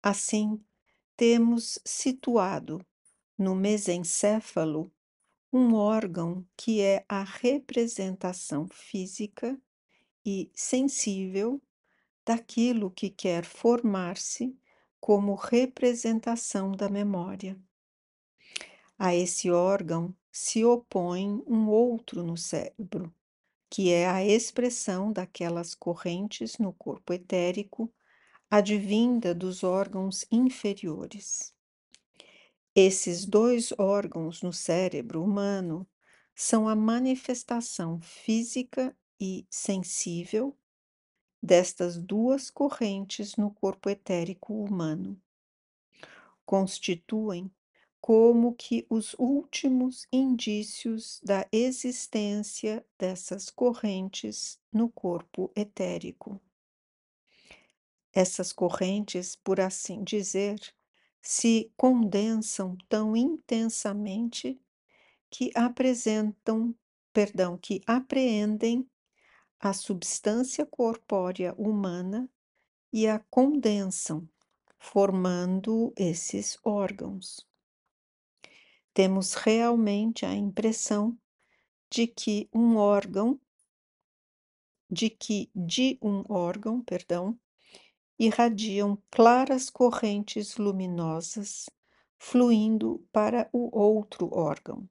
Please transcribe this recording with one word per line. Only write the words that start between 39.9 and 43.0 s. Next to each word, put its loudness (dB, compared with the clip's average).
destas 2
duas 0
correntes -4